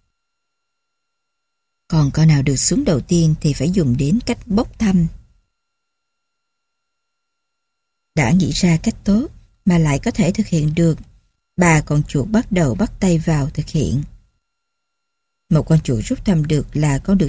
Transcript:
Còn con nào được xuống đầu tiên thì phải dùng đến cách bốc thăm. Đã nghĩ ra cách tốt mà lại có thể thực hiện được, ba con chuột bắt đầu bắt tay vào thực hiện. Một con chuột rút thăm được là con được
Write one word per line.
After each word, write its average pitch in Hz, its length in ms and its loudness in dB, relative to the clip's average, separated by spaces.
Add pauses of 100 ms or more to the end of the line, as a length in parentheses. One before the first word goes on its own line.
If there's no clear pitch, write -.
(1900)
Còn 147 260 0
con 156 140 4
nào 147 140 4
được 135 140 0
xuống - 280 0
đầu 151 160 0
tiên 160 420 0
thì 147 120 0
phải 139 180 -2
dùng 143 260 0
đến 143 280 0
cách - 220 -6
bốc 233 320 -4
thăm. 190 280 2 (3000)
Đã 123 160 0
nghĩ 170 200 2
ra 165 260 2
cách 226 260 -4
tốt 220 240 0 (380)
mà 175 120 4
lại 151 220 2
có - 120 -4
thể 180 200 0
thực 208 160 -2
hiện 151 280 -2
được, 165 240 2 (580)
ba 165 240 4
con 151 220 0
chuột 147 260 -4
bắt 220 220 0
đầu 156 240 0
bắt 202 240 -2
tay 175 180 2
vào 156 320 -2
thực - 180 -6
hiện. 135 360 -2 (1500)
Một 160 180 2
con 160 120 4
chuột 120 260 -4
rút - 200 -6
thăm 160 200 0
được 147 280 -2
là 143 240 0
con 190 200 0
được 170 120 0